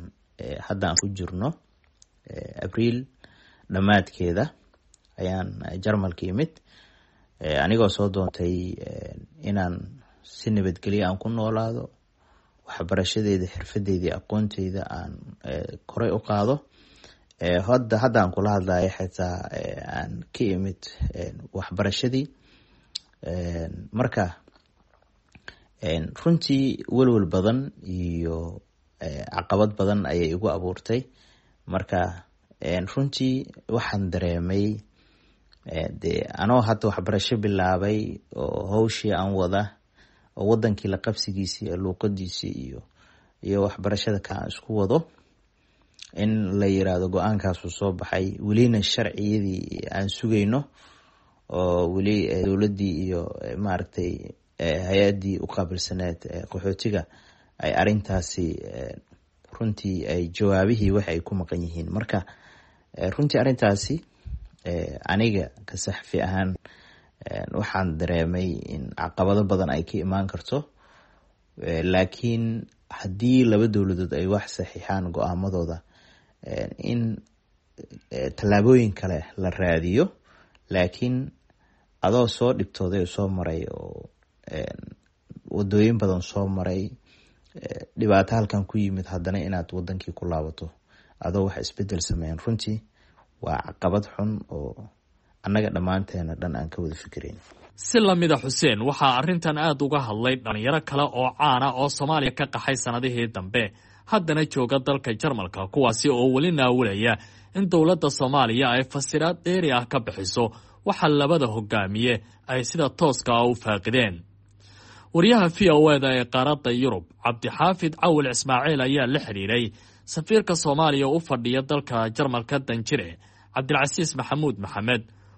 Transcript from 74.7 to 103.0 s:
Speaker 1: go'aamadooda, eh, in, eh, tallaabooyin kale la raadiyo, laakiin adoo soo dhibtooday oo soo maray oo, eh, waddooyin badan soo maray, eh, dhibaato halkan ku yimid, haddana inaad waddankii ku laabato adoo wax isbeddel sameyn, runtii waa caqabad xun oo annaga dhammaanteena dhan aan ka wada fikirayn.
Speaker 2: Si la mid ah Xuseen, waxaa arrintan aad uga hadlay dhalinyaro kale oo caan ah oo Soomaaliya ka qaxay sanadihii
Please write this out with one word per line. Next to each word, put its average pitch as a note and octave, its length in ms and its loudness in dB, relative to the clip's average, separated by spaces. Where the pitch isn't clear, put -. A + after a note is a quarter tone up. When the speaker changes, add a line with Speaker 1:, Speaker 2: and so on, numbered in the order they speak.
Speaker 1:
go'aamadooda, F2 640 -2
eh, - 260 -6
in, A#2+ 240 -2
eh, C2 220 -4
tallaabooyin G#2+ 640 6
kale F#2 240 -4
la F#2 140 -2
raadiyo, F2+ 540 2
laakiin G2 460 0
adoo A#2+ 260 4
soo A#2+ 260 2
dhibtooday F#2+ 460 -2
oo F2 60 0
soo G2 220 -2
maray E2+ 420 -4
oo, G1+ 380 -12
eh, - 220 -6
waddooyin G#2 480 4
badan F#2+ 240 2
soo G2 260 -2
maray, F#2 340 -2
eh, - 280 -12
dhibaato G2+ 380 6
halkan G#2 300 2
ku - 120 -4
yimid, F#2+ 280 0
haddana F#2 320 -2
inaad F2 340 -4
waddankii F2+ 420 -6
ku - 100 -10
laabato D#2+ 460 -4
adoo F#2+ 240 0
wax F#2+ 160 -2
isbeddel G2 400 -4
sameyn, E2 380 -2
runtii A2 420 -4
waa D#2 240 -4
caqabad G2+ 380 -2
xun G#2 140 -2
oo D2+ 400 -10
annaga G#2 260 2
dhammaanteena F2+ 640 -2
dhan E2 220 -4
aan C#2+ 140 -6
ka - 120 -6
wada D#2 120 -4
fikirayn. - 420 -12
Speaker 2:
Si - 240 0
la G3 140 6
mid E3+ 180 4
ah D3 80 6
Xuseen, C3 420 2
waxaa C3+ 360 2
arrintan D#3+ 400 0
aad D3+ 240 0
uga C#3+ 180 2
hadlay A#2+ 360 0
dhalinyaro A#2+ 480 -2
kale C#3+ 180 -2
oo B2+ 340 0
caan C3+ 260 4
ah C3+ 140 2
oo C#3 120 0
Soomaaliya C#3+ 440 0
ka D3 140 -4
qaxay C3+ 300 -2
sanadihii A#2+ 560 -2